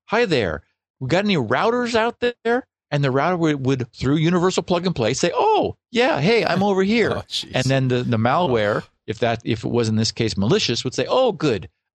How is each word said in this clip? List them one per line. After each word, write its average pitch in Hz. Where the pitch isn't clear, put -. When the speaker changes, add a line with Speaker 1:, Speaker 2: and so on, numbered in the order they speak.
Speaker 1:
"Hi 233
there, 107
we 131
got 175
any 196
routers 208
out 226
there?" 240
And 143
the 135
router 151
would, 147
would, 127
through 139
universal 175
plug 175
and 175
play, 113
say, -
"Oh, 415
yeah, 240
hey, 214
I'm 180
over 196
here." 202
Speaker 2:
<laughs> 117
Oh, 104
jeez. -
Speaker 1:
And 127
then 131
the, 123
the 123
malware, 120
if 110
that, 117
if 113
it -
was 117
in 110
this 113
case 110
malicious, 120
would 131
say, 131
"Oh, 233
good. 127